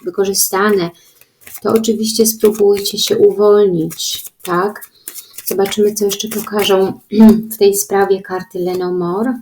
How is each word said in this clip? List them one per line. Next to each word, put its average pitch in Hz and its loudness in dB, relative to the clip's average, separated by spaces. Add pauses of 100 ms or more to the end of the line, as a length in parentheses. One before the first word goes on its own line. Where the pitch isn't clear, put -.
wykorzystane, 190 -2 (720)
to 226 -2
oczywiście 220 0
spróbujcie 208 0
się - -2
uwolnić, 196 2 (180)
tak? 185 -4 (560)
Zobaczymy, 208 0
co 208 -4
jeszcze 202 -6
pokażą 202 -2 (200)
<clears throat> 214 6
w - -12
tej 202 4
sprawie 196 0
karty 185 -10
Lenormand. 180 -4 (140)